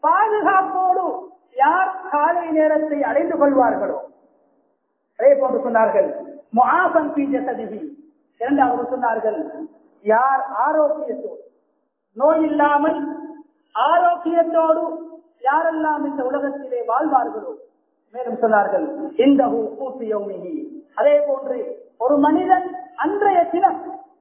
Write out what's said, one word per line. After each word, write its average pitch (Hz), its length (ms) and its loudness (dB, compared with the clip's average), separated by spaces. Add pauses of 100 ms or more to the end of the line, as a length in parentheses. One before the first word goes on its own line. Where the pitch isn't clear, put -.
பாதுகாப்போடு 370 1000 2 (500)
யார் 370 540 2
காலை 330 420 0
நேரத்தை 311 520 2
அடைந்து 330 320 0
கொள்வார்களோ, 269 640 2 (1200)
அதே 277 160 8
போன்று 254 240 0
சொன்னார்கள், 226 500 2 (440)
"முஆஃபன் 302 560 2
ஃபீ 285 180 -2
ஜஸதிஹி." 226 540 -6 (600)
இரண்டாவது 247 480 0
சொன்னார்கள், 226 500 -2 (640)
யார் 247 400 2 (140)
ஆரோக்கியத்தோடு, 285 840 -2 (760)
நோய் 311 260 2
இல்லாமல் 294 560 0 (760)
ஆரோக்கியத்தோடு 330 1080 0 (580)
யாரெல்லாம் 311 640 -2
இந்த 269 180 -6
உலகத்திலே 269 600 -6
வாழ்வார்களோ, 226 680 -2 (640)
மேலும் 240 260 -8
சொன்னார்கள், 202 460 2 (320)
"இந்தஹு 247 580 2
கூத்து 254 300 -10
யௌமிஹி." 190 500 -8 (400)
அதே 294 240 4
போன்று 269 380 -4 (400)
ஒரு 277 200 2
மனிதன் 359 500 2 (280)
அன்றைய 381 480 2
தினம் 339 380 0 (400)